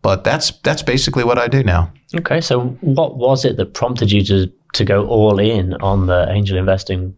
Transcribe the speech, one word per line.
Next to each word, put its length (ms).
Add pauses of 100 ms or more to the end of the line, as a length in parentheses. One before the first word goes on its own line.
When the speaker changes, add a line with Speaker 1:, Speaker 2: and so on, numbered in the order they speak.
Speaker 1:
But 240
that's, 280 (100)
that's 200
basically 420
what 140
I 100
do 140
now. 300 (220)
Speaker 2:
Okay. 260
So 280 (120)
what 380
was 260
it 120
that 180
prompted 380
you 120
to, 260 (240)
to 100
go 240
all 320
in 340
on 320
the 240
angel 260
investing 600